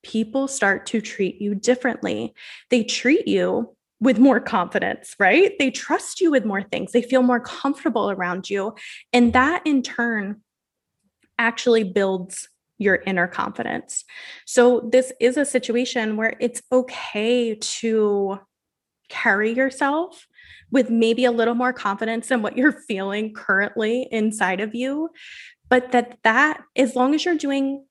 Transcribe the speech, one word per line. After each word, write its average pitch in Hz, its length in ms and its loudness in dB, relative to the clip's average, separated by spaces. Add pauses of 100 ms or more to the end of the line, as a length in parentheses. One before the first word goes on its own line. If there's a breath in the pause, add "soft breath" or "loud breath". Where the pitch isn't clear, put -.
people 226 460 -4
start 196 380 -2
to 226 140 -2
treat - 400 -6
you 208 140 -2
differently. 202 800 -2 (360 loud breath)
They 233 140 4
treat 269 440 0
you 190 460 0 (280)
with 226 160 4
more 247 220 8
confidence, - 800 -4
right? 226 400 6
They 269 100 2
trust - 500 -4
you 339 120 2
with 254 120 2
more 196 160 -2
things. - 300 -8
They 240 120 2
feel 254 200 2
more 247 160 4
comfortable 240 720 -4
around 185 400 -6
you. 202 240 -4 (380 loud breath)
And 240 200 6
that 294 320 2
in 285 160 2
turn 220 600 -4 (1000)
actually 233 460 2
builds 190 640 -2 (300)
your 196 180 2 (100)
inner 185 220 0
confidence. - 760 -6 (400 loud breath)
So 240 460 4
this 254 300 2
is 247 160 2
a 294 80 2
situation 240 720 -2
where 220 240 -2
it's 240 200 -4 (120)
okay 240 840 -2
to 208 840 -2 (680)
carry 214 440 0
yourself 277 720 -2 (460 loud breath)
with 254 180 2
maybe 226 340 2
a 240 60 4
little 233 240 0
more 247 180 0
confidence 226 540 -4
than 240 160 0
what - 140 -4
you're 285 160 4
feeling 208 600 -6
currently 214 760 -2
inside 214 500 -2
of 214 140 -6
you. 277 360 -4 (580 loud breath)
But 247 240 2
that, 240 320 0
that, 262 400 2 (100)
as 254 220 0
long 262 180 2
as 302 100 -2
you're 349 120 0
doing 277 540 -4